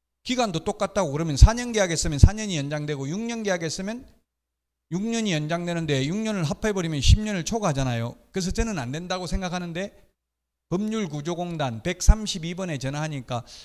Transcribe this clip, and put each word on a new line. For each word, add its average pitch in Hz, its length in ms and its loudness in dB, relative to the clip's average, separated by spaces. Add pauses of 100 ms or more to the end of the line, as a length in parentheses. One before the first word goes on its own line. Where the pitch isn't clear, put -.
(220)
기간도 226 420 -2
똑같다고. 196 480 -2
그러면 151 240 -2
사 214 160 12
년 240 200 -4
계약했으면 170 460 2
사 185 140 10
년이 202 240 -4
연장되고 147 540 -4
육 185 100 -4
년 233 220 -6
계약했으면 190 640 -4 (880)
육 185 100 -2
년이 226 320 0
연장되는데 160 720 0
육 165 100 -2
년을 214 280 -2
합해버리면 165 580 -2
십 208 180 8
년을 202 240 -2
초과하잖아요. 131 720 -2 (160)
그래서 190 200 -4
저는 220 260 -2
안 123 120 -6
된다고 180 360 -6
생각하는데 175 800 -6 (640)
법률구조공단 170 1120 -4
백삼십이 180 720 0
번에 170 240 -4
전화하니까 135 680 -6 (200)